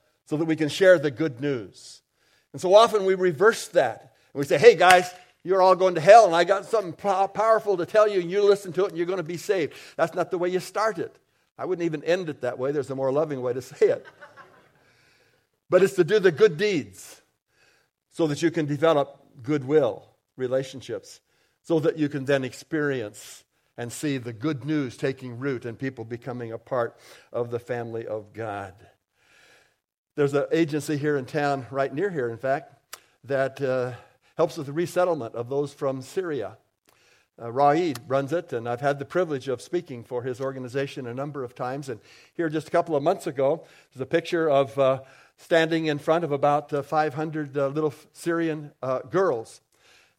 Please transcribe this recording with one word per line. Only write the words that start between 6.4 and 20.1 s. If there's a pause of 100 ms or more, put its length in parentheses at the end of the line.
got
something
pow-,
powerful
to
tell
you,
and
you
listen
to
it,
and
you're
gonna
be
saved." (240)
That's
not
the
way
you
start
it. (380)
I
wouldn't
even
end
it
that
way.
There's
a
more
loving
way
to
say
it. (1600)
But
it's
to
do
the
good
deeds (880)
so
that
you
can
develop
goodwill, (280)